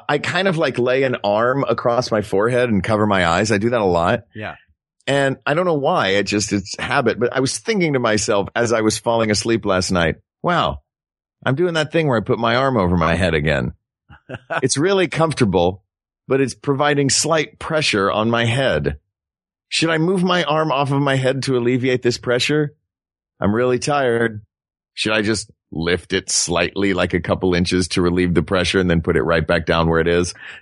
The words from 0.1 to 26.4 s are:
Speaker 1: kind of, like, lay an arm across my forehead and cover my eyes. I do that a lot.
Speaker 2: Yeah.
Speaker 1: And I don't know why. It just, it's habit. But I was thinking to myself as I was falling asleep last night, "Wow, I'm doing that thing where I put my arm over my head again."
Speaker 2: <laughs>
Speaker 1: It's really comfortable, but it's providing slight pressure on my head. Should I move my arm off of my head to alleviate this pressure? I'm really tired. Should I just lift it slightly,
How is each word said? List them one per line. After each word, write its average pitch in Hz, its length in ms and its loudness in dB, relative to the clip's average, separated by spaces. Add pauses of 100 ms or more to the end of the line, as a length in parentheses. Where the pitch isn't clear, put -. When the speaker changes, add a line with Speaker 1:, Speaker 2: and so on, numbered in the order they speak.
Speaker 1:
kind 180 300 -4
of, 160 100 -2
like, 156 220 -4
lay 127 240 0
an 123 200 -2
arm 117 440 0
across 120 420 -2
my 110 140 0
forehead 120 460 0
and 98 140 0
cover 107 220 0
my 95 220 2
eyes. 98 240 2
I 101 80 2
do 113 100 0
that 120 120 0
a 101 40 0
lot. 87 380 2 (100)
Speaker 2:
Yeah. 104 220 -12 (500)
Speaker 1:
And 135 400 0
I 139 80 0
don't 180 120 -2
know 165 120 0
why. 139 320 0
It 101 140 2
just, 101 280 -2
it's 101 280 -4
habit. 117 400 0
But 120 160 -2
I 131 60 -2
was 135 180 -2
thinking 180 340 -2
to 131 60 2
myself 107 560 0
as 117 180 0
I 113 80 0
was 107 160 2
falling 113 320 0
asleep 104 360 0
last 92 260 0
night, 85 240 2 (260)
"Wow, 127 400 -2 (640)
I'm 127 100 0
doing 170 200 -2
that 151 160 -2
thing 160 160 0
where 120 100 2
I 107 60 0
put 110 160 -2
my 117 160 2
arm 131 200 2
over 90 220 2
my 82 180 2
head 85 200 0
again." 73 380 0 (560)
Speaker 2:
<laughs> - 80 -12 (260)
Speaker 1:
It's 135 140 0
really 185 300 2
comfortable, 98 760 0 (440)
but 135 140 2
it's 120 140 -2
providing 143 560 0
slight 156 480 -2
pressure 107 520 0
on 110 200 0
my 117 140 2
head. 95 540 -2 (720)
Should 165 220 0
I 160 80 0
move 180 240 0
my 180 200 2
arm 156 280 0
off 135 200 0
of 139 100 0
my 139 160 2
head 131 260 0
to 135 140 -2
alleviate 123 440 0
this 117 160 0
pressure? 147 560 -2 (680)
I'm 101 140 0
really 123 240 2
tired. 117 680 -2 (520)
Should 107 180 -2
I 110 80 2
just 104 300 -2 (200)
lift 85 420 -2
it 95 180 -2
slightly, 90 640 0